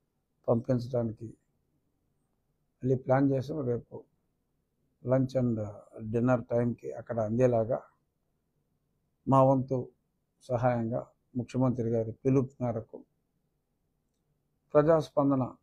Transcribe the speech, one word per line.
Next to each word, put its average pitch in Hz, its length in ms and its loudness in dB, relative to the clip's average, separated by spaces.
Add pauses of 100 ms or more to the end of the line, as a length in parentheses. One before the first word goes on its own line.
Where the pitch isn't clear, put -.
(480)
పంపించడానికి 117 800 -2 (1500)
మళ్ళీ 127 180 0
ప్లాన్ 131 360 2
చేసాం. 135 340 -4
రేపు 120 300 -6 (1080)
lunch 127 360 0
and 120 180 0 (540)
dinner 120 260 2 (120)
టైంకి 120 380 -2 (120)
అక్కడ - 200 -10
అందేలాగా 113 580 2 (1500)
మా 135 220 6
వంతు 131 300 0 (680)
సహాయంగా 120 520 0 (380)
ముఖ్యమంత్రి 123 560 -2
గారి 113 180 -2
పిలుపు 131 480 0
మేరకు 113 380 -6 (1800)
ప్రజాస్పందన 147 680 2 (200)